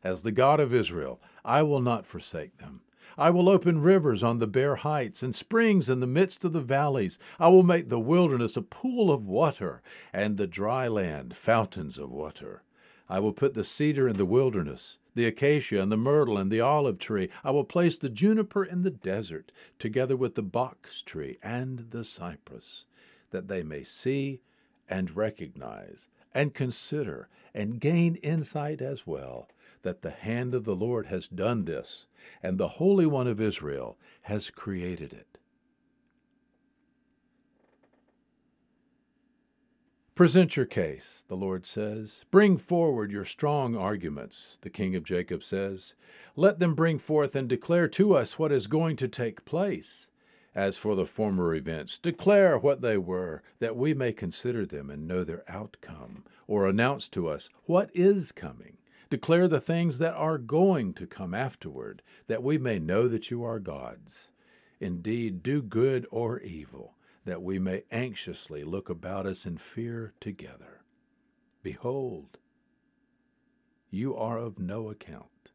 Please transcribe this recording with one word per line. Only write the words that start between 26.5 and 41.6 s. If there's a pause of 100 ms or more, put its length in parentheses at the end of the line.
consider (240)
and
gain
insight
as
well, (340)
that
the
hand
of
the
Lord
has
done
this, (360)
and
the
Holy
One
of
Israel (240)
has
created
it. (4000)
"Present
your
case,"
the
Lord